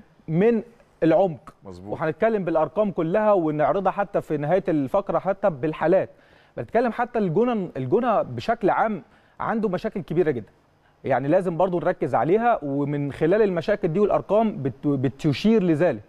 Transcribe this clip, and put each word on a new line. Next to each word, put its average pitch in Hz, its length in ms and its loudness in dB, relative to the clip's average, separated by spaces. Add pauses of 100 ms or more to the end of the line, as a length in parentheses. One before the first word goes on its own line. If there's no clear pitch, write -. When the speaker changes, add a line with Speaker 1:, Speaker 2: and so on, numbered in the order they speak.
(280)
Speaker 1:
من 202 340 2 (400)
العمق. 165 520 2 (100)
Speaker 2:
مظبوط. 95 360 -12
Speaker 1:
وهنتكلم 202 440 0
بالأرقام 165 460 0
كلها 196 420 2
ونعرضها 156 600 2
حتى 190 280 -2
في 156 160 -4
نهاية 156 320 0
الفقرة 165 500 0
حتى 196 320 -2
بالحالات. 156 600 0 (460)
بتكلم 214 360 -2
حتى 240 260 -4
الجونة، 208 580 0
الجونة 185 460 0
بشكل 160 480 -2
عام 180 320 0 (380)
عنده 214 280 -2
مشاكل 190 340 -6
كبيرة 165 280 0
جدًا. 123 200 -4 (540)
يعني 131 240 0
لازم 175 280 2
برضو 175 220 0
نركز 156 360 -2
عليها، 196 480 2
ومن 143 500 -4
خلال 175 300 2
المشاكل 190 460 0
دي 160 120 0
والأرقام 196 600 0
بت-، 131 240 -4
بتشير 147 760 2
لذلك. 156 460 2